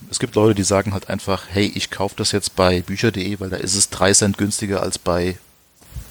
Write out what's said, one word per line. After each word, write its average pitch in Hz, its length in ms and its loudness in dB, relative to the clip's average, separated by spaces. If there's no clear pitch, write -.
Es - 80 -6
gibt - 160 -4
Leute, 110 200 6
die 98 100 2
sagen 101 300 2
halt 95 160 -6
einfach, 95 400 -4
hey, 101 240 2
ich - 160 -6
kauf - 240 -4
das - 180 -2
jetzt - 240 -4
bei 90 240 4
bücher 95 320 -2
punkt - 40 -8
de, 98 240 -4
weil 95 100 -6
da 92 60 -4
ist 95 200 -2
es 98 140 0
drei 95 240 2
Cent 101 240 4
günstiger 98 440 -2
als - 160 -2
bei 90 400 -2